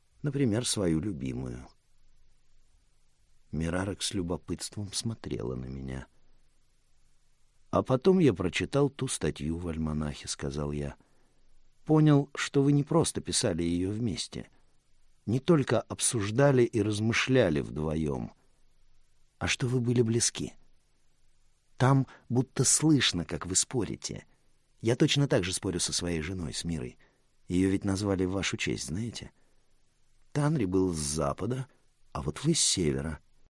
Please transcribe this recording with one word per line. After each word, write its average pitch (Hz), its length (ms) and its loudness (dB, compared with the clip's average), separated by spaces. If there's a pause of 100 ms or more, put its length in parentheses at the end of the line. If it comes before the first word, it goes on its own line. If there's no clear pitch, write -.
(240)
например, 127 420 0
свою 85 340 0
любимую. 65 680 -6 (1800)
Мирарок 87 520 -4
с - 100 -4
любопытством 95 800 -6
смотрела 64 600 -6
на 64 100 -8
меня. 65 420 -10 (1600)
"А 98 100 4
потом 185 380 4
я 139 140 6
прочитал 92 560 0
ту - 180 -8
статью 78 500 -4
в 87 100 -8
альманахе", 76 600 -4
сказал 73 440 -4
я. 71 240 -6 (880)
"Понял, 151 520 6
что - 260 0
вы 143 120 4
не 143 100 4
просто - 380 0
писали 87 420 0
её 87 260 0
вместе, 104 600 -6 (760)
не 117 140 0
только 135 420 2
обсуждали 120 840 2
и 117 180 2
размышляли 107 800 2
вдвоём, 71 720 -4 (1040)
а 95 80 -4
что - 200 -2
вы 123 120 0
были 120 240 4
близки. - 500 0 (1200)
Там 135 280 4 (220)
будто 127 380 0
слышно, 120 600 2
как 82 220 -8
вы 90 80 -2
спорите. - 680 -4 (560)
Я 110 140 2
точно 143 320 4
так 120 160 2
же 90 100 -4
спорю 87 260 -2
со - 120 -2
своей 85 300 -2
женой, 85 320 -6
с - 100 -8
Мирой. 76 340 -6 (500)
Её 92 220 2
ведь 95 140 0
назвали 98 420 0
в 90 60 0
вашу 98 260 -4
честь, - 300 -4
знаете? 104 440 -8 (1000)
Танри 147 340 0
был 92 280 4
с 80 40 -4
запада, 76 720 -4 (440)
а - 100 -6
вот 73 220 -6
вы 160 100 2
с 151 60 0
севера. 76 600 0 (380)